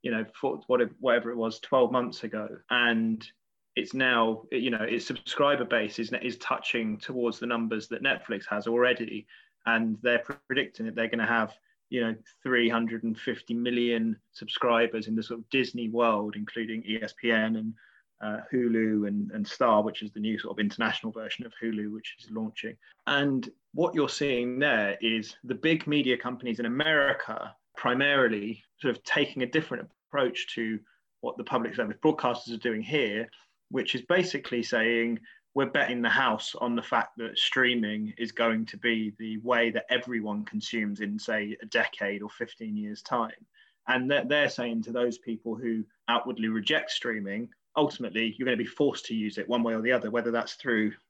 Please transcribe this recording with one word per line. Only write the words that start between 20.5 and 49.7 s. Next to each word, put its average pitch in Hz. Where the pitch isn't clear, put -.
of 107
international 113
version 113
of 113
Hulu, 107
which 110
is -
launching. 110
And 139
what 160
you're 143
seeing 127
there 107
is 113
the 123
big 160
media 131
companies 123
in 117
America 139
primarily 120
sort 120
of -
taking 143
a 120
different 156
approach 127
to 110
what 120
the 117
public 117
service 107
broadcasters 127
are 113
doing 110
here, 117
which -
is 123
basically 165
saying, 117
"We're 135
betting 127
the 117
house 120
on 120
the 117
fact -
that 113
streaming 107
is 117
going 113
to -
be 110
the 110
way 117
that 117
everyone 110
consumes 104
in, 104
say, 107
a 110
decade 104
or 104
fifteen 113
years' 104
time." 113
And 127
they're, 143
they're 139
saying 117
to 117
those 120
people 113
who 113
outwardly 117
reject 110
streaming, 110
ultimately, 113
you're 131
gonna 123
be 107
forced -
to 113
use 107
it 98
one 120
way 113